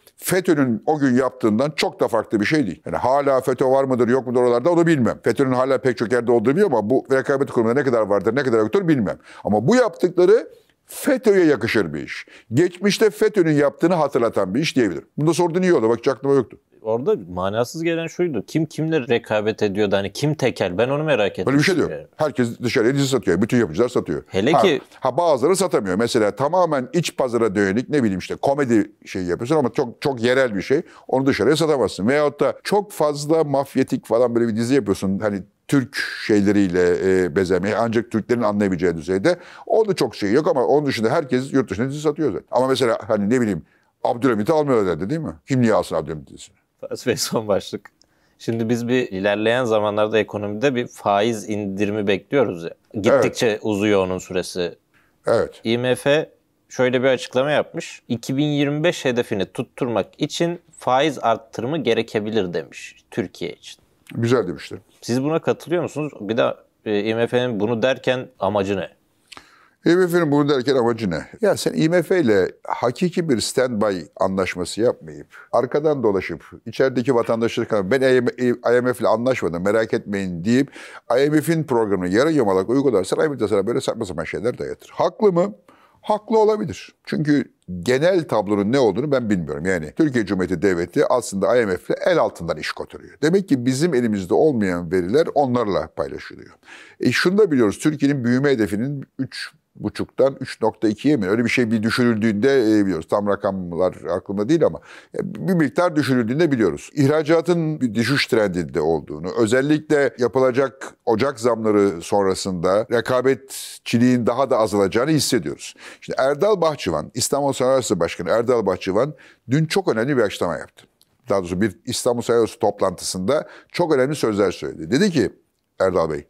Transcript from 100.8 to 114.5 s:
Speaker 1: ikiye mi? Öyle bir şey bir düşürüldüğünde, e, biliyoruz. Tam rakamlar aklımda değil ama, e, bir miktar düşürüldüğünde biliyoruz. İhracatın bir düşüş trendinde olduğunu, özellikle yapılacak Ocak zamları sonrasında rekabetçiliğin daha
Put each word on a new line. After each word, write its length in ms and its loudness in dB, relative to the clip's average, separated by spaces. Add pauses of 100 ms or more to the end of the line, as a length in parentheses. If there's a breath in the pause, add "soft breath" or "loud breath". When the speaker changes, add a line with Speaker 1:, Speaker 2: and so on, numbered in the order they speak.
Speaker 1:
ikiye 280 2
mi? 120 -2
Öyle 160 2
bir 40 0
şey 220 0
bir 120 0
düşürüldüğünde, 800 2
e, 220 4
biliyoruz. 260 -2
Tam 160 0
rakamlar 680 -2 (160)
aklımda 380 -4
değil 160 2
ama, 160 -2 (340 loud breath)
e, 80 -6
bir 320 -4
miktar 420 0
düşürüldüğünde 560 0
biliyoruz. 420 0
İhracatın 840 0
bir 140 -2
düşüş 320 0
trendinde 540 0
olduğunu, 480 -2 (100)
özellikle 800 2
yapılacak 760 0 (120)
Ocak 340 0
zamları 600 2
sonrasında 920 0
rekabetçiliğin 1300 0
daha 240 0